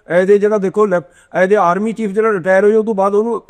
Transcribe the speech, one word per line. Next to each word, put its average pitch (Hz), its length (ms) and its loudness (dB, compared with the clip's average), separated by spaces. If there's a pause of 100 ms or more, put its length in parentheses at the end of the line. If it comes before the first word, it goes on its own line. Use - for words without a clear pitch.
(220)
as 190 80 0
a 208 80 4
ਜਿਹੜਾ 208 200 0
ਦੇਖੋ 190 280 0
ਲੈਫ-, 180 580 -4
as 190 80 0
a 214 40 2
ਆਰਮੀ 196 360 0
ਚੀਫ 208 180 -6
ਜਿਹੜਾ 220 220 -2
ਰਿਟਾਇਰ 190 320 0
ਹੋਇਆ, 214 140 4
ਉਹ 214 60 0
ਤੋਂ 220 100 -4
ਬਾਅਦ 196 200 -2
ਉਹਨੂੰ 220 360 -2